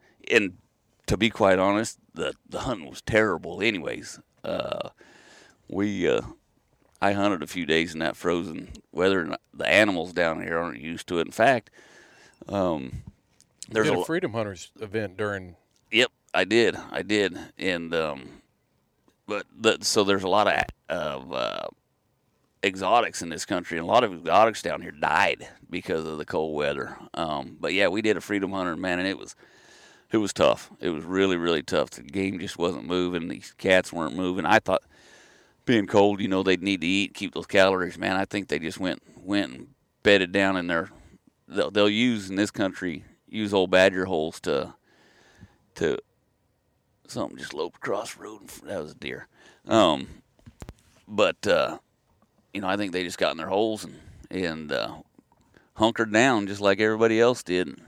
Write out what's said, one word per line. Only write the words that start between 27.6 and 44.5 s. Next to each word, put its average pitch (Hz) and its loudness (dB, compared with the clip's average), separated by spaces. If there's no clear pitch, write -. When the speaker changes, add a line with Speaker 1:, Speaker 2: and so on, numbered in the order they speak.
Speaker 1:
yeah, 98 4
we 98 0
did 107 2
a 80 -8
Freedom 98 -2
Hunter, 90 -4
man, 90 -2
and 92 -2
it 95 -4
was, 50 -18
it 113 2
was 104 0
tough. 67 2
It - -4
was 80 -4
really, 92 2
really 85 0
tough. 76 -2
The - -18
game 95 -6
just 98 -10
wasn't 85 -2
moving. 90 -2
These - -14
cats 92 2
weren't 80 -6
moving. 90 -4
I 101 6
thought, - 0
being 110 2
cold, 101 4
you 104 -2
know, 95 0
they'd 92 2
need 95 -2
to 80 -2
eat, 98 0
keep - -8
those 85 -8
calories. 92 4
Man, 95 -2
I 98 -2
think 101 -4
they 76 0
just 80 -6
went, 92 -4
went 92 -4
and - -16
bedded 98 6
down 98 2
in 87 -4
their, 85 -2
they'll, 92 -2
they'll 104 4
use 107 0
in 95 -6
this 101 2
country, 90 -4
use 104 -4
old 92 4
badger 92 6
holes 80 -2
to, 73 -2